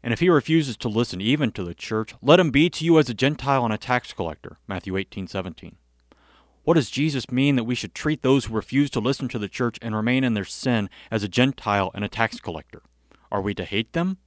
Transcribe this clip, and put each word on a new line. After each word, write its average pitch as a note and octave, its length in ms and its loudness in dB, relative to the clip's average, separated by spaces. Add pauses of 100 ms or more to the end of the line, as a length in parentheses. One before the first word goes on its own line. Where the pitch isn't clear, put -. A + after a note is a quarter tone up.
And - 80 -4
if A2 80 -2
he F3 100 4
refuses D#3 480 2
to A#2+ 120 -4
listen G#2 320 -2
even B2+ 320 0
to G2 100 -6
the E2+ 100 -8
church, - 480 -6
let D3+ 180 6
him E3 120 2
be D3 180 4
to - 140 -6
you E3 160 6
as B2 100 2
a A#2+ 40 -4
Gentile C3+ 500 0
and A2 100 0
a G#2+ 40 -4
tax - 340 -2
collector, - 460 -8 (100)
Matthew F#2 300 -6
eighteen F#2+ 300 -8
seventeen. F2 500 -10 (880)
What E3 120 4
does C#3 140 2
Jesus C#3 420 -2
mean C#3 240 4
that A#2+ 80 2
we A#2+ 120 -2
should G#2 200 -8
treat D3+ 260 -2
those C3+ 240 4
who A2+ 80 -8
refuse C3 380 0
to - 80 0
listen B2+ 300 -2
to A#2 100 -6
the G2+ 100 -4
church A#2+ 320 -4
and A2+ 140 -4
remain A#2+ 280 2
in B2 100 2
their G2+ 120 0
sin A2+ 440 -2 (200)
as A2 140 0
a G#2 60 -4
Gentile G#2 640 2
and G2+ 120 -6
a G2+ 40 -6
tax - 300 -2
collector? - 420 -12 (500)
Are G2+ 100 -2
we G2+ 140 -2
to F#2 100 -6
hate G2+ 280 -4
them? F#3 340 -2